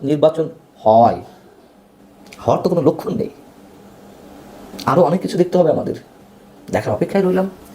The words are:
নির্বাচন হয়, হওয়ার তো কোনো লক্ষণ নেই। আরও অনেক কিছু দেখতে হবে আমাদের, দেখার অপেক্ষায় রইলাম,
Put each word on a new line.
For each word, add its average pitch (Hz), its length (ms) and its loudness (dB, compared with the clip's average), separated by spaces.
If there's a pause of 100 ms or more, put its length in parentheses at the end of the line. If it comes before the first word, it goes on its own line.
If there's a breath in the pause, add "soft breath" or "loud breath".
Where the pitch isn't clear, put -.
নির্বাচন 151 480 0 (280)
হয়, 113 440 4 (1300)
হওয়ার 123 140 2
তো 180 80 0
কোনো 170 120 -2
লক্ষণ - 340 -2
নেই। - 140 -6 (1600)
আরও 135 160 2
অনেক 170 200 0
কিছু - 160 -6
দেখতে 175 200 0
হবে 170 140 4
আমাদের, - 240 -4 (760)
দেখার - 220 -2
অপেক্ষায় 190 300 -2
রইলাম, 185 260 0 (260)